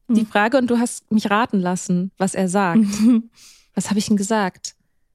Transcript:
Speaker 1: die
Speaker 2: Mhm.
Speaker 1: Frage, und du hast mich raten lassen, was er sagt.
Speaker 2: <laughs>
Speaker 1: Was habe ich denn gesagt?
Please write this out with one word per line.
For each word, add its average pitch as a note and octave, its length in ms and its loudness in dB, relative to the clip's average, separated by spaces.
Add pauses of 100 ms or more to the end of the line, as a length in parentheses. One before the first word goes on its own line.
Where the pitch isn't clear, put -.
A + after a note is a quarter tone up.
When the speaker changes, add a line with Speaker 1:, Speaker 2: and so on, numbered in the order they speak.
Speaker 1:
die A3+ 160 2
Speaker 2:
Mhm. - 40 -4
Speaker 1:
Frage, A3+ 300 2
und B3 140 0
du A#3 80 2
hast - 320 -6
mich G#3+ 180 0
raten G#3 300 0
lassen, F3+ 580 -2
was F#3+ 160 -2
er F#3+ 160 -2
sagt. G3 320 2
Speaker 2:
<laughs> A3 480 2 (460)
Speaker 1:
Was - 140 -4
habe G3+ 100 -2
ich - 80 -2
denn G#3 100 2
gesagt? G3+ 560 -4 (420)